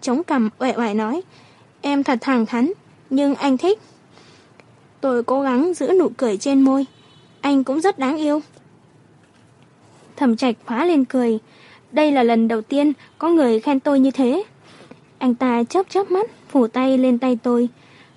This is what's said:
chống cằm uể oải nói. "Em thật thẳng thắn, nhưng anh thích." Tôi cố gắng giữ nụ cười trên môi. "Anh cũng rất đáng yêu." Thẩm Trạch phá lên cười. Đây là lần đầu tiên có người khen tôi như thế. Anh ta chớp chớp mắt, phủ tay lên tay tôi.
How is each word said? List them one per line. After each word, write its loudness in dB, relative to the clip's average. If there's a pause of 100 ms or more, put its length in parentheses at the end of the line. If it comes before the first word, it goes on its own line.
chống -2
cằm -2 (100)
uể -2
oải -2
nói. -4 (600)
"Em -2
thật -2
thẳng 0
thắn, -2 (380)
nhưng 0
anh 0
thích." 0 (1200)
Tôi 0
cố 0
gắng 0
giữ -2
nụ 2
cười -2
trên 2
môi. 2 (560)
"Anh 2
cũng -2
rất 0
đáng -2
yêu." 0 (1700)
Thẩm 2
Trạch -2 (100)
phá -2
lên 2
cười. -2 (520)
Đây 2
là 2
lần 2
đầu -2
tiên 0 (240)
có -2
người 4
khen 0
tôi 0
như 4
thế. 0 (720)
Anh 0
ta 0
chớp -2
chớp -2
mắt, -2 (180)
phủ 2
tay 0
lên 2
tay 0
tôi. 0 (480)